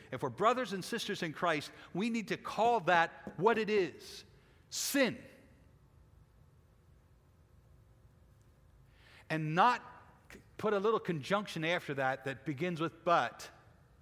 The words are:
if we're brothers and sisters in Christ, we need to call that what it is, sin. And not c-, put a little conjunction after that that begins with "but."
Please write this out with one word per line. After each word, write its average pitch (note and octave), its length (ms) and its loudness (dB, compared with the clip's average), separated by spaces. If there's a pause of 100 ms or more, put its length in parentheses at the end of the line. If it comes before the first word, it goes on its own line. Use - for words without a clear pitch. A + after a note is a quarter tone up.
(120)
if B2+ 120 -6
we're C3+ 60 -2
brothers A3 420 2
and F#3+ 140 -6
sisters - 380 -4
in D#3+ 100 -4
Christ, D#3+ 380 0 (220)
we G#3+ 160 -2
need A3+ 200 -2
to F3 80 -2
call A3+ 440 2
that E3 300 4 (260)
what A3 200 4
it G#3+ 120 -2
is, F#3+ 540 -2 (460)
sin. B3 480 0 (4000)
And D#3 260 -2
not A#3 260 6 (500)
c-, - 80 -20 (180)
put G#3+ 160 0
a G3+ 60 2
little G#3+ 200 2
conjunction E3+ 680 -2
after E3 300 -2
that C3+ 300 -2
that C3+ 200 -6
begins D#3 340 -4
with D#3+ 240 -6
"but." D#3 460 0 (520)